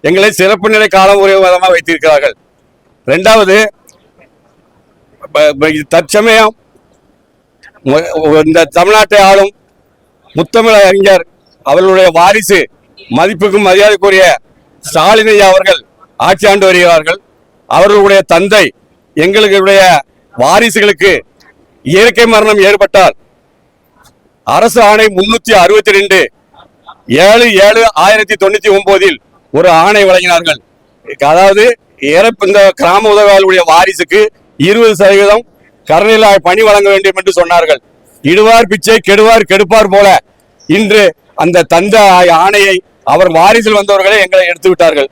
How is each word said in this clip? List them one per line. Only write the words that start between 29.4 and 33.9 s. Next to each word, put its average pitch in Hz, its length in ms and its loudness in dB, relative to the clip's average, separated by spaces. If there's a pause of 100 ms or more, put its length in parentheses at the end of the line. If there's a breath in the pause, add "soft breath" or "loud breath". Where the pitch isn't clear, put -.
ஒரு 175 100 0 (160)
ஆணை 208 260 0
வழங்கினார்கள். 170 500 -2 (680)
அதாவது 196 340 2 (520)
இறப்பு, 208 320 -2
இந்த 202 120 0 (220)
கிராம 196 200 0 (120)
உதவியாளர்களுடைய 196 580 2
வாரிசுக்கு 185 480 0 (480)